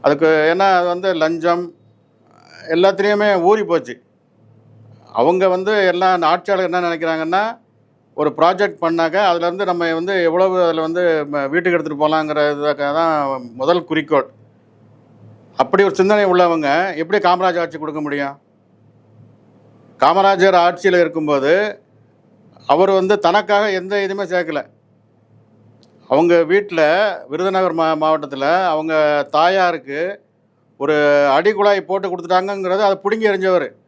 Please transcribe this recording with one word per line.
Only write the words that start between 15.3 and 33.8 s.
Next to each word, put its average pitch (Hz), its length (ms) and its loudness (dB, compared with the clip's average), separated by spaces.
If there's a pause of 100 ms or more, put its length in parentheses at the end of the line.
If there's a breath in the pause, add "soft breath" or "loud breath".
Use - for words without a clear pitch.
அப்படி 190 260 0
ஒரு 196 120 0
சிந்தனை 202 320 2
உள்ளவங்க 170 680 0
எப்படி 175 320 -2
காமராஜர் 175 320 0
ஆட்சி 160 180 -8
கொடுக்க 151 220 -8
முடியும்? 143 380 -6 (1600)
காமராஜர் 190 560 4
ஆட்சியில 175 460 2
இருக்கும்போது 160 800 0 (840)
அவர் 180 240 2
வந்து 190 280 2
தனக்காக 202 540 0
எந்த 185 240 -6
இதுவுமே 196 260 -4
சேர்க்கல. 160 440 -4 (1400)
அவங்க 170 260 4
வீட்டுல, 175 760 2 (180)
விருதுநகர் 185 460 -2
மா-, 160 260 0
மாவட்டத்துல 156 640 0
அவங்க 156 680 0
தாயாருக்கு 170 880 0 (580)
ஒரு 143 160 0 (360)
அடிக்குழாய் 202 500 2
போட்டு 190 280 -6
கொடுத்துட்டாங்கங்கிறது 185 720 -2
அதை 202 160 2
பிடுங்கி 214 340 -2
எறிஞ்சவர். 185 420 0 (180)